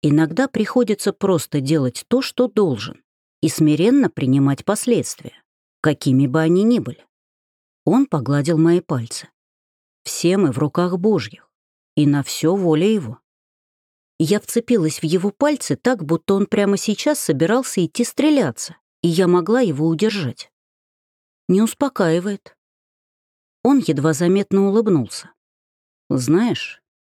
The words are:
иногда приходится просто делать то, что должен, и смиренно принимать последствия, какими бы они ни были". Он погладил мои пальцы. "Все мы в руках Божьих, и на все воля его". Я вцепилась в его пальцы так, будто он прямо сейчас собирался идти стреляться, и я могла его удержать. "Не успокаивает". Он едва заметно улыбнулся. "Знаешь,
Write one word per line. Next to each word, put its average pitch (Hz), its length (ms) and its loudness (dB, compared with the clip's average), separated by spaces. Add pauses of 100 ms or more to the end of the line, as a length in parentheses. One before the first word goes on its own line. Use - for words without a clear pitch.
иногда 160 480 2
приходится 214 640 0
просто 175 480 -2
делать 135 480 -2
то, 254 140 2
что 254 260 -2
должен, 139 540 -2 (400)
и 156 60 2
смиренно 175 600 2
принимать 139 560 0
последствия, - 800 -4 (400)
какими 139 440 2
бы 135 140 0
они 170 220 4
ни 233 160 2
были". - 260 -8 (800)
Он 254 220 2
погладил 143 500 0
мои 170 240 4
пальцы. 123 480 -8 (760)
"Все 180 340 -2
мы 160 140 2
в 107 60 -4
руках 175 400 -2
Божьих, 175 520 -2 (460)
и 147 100 4
на 143 160 2
все 165 340 -2
воля 170 300 2
его". 190 320 -2 (1000)
Я 202 220 0
вцепилась 220 600 -2
в - 40 -8
его 175 260 0
пальцы 285 460 -2
так, 240 280 -2
будто 165 300 -2
он 196 120 0
прямо 202 320 0
сейчас 262 400 -2
собирался 180 680 0
идти 233 200 -2
стреляться, 262 720 -2 (260)
и 170 60 0
я 175 180 2
могла 180 340 2
его 156 260 0
удержать. 165 680 -4 (960)
"Не 185 120 4
успокаивает". 202 960 -2 (1040)
Он 269 160 4
едва 156 340 0
заметно 190 560 0
улыбнулся. 196 640 -2 (760)
"Знаешь, 151 720 -2 (320)